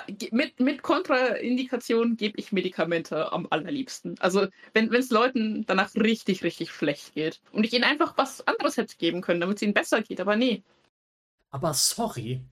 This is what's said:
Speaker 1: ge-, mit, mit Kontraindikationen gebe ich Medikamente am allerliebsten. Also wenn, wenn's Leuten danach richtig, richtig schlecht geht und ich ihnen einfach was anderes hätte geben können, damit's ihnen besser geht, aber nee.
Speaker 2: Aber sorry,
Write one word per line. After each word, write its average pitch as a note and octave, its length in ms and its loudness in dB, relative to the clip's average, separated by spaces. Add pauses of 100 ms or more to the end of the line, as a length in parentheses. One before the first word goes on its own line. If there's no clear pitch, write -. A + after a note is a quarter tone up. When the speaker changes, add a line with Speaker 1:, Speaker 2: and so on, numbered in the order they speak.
Speaker 1:
ge-, - 240 -8
mit, B3+ 280 0
mit B3+ 220 2
Kontraindikationen B3 1400 2
gebe G#3 220 -4
ich - 120 -6
Medikamente E3+ 800 -2
am F3+ 180 -4
allerliebsten. D3+ 720 -4
Also F#3+ 280 2 (260)
wenn, A3 180 4
wenn's B3 200 2
Leuten A3 560 2
danach F#3+ 280 2
richtig, G#3+ 480 2
richtig E3 280 -4
schlecht - 420 -4
geht D#3 280 -4 (100)
und G#3+ 120 2
ich - 100 0
ihnen A#3+ 100 2
einfach D4+ 340 2
was - 300 0
anderes G4+ 300 0
hätte - 200 -4
geben E3+ 240 0
können, F3 200 0
damit's G3 200 -2
ihnen G#3 120 0
besser - 280 2
geht, - 180 -8
aber G3 160 0
nee. A3+ 280 0 (880)
Speaker 2:
Aber C#3+ 220 -2
sorry, B2+ 680 -2 (100)